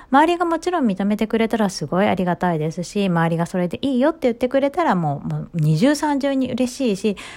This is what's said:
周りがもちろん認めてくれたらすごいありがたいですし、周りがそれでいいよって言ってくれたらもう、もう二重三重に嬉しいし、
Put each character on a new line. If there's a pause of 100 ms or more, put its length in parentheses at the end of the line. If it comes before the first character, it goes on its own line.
周
り
が
も
ち
ろ
ん
認
め
て
く
れ
た
ら
す
ご
い
あ
り
が
た
い
で
す
し、
周
り
が
そ
れ
で
い
い
よ
っ
て
言
っ
て
く
れ
た
ら
も
う、
も
う
二
重
三
重
に
嬉
し
い
し、 (200)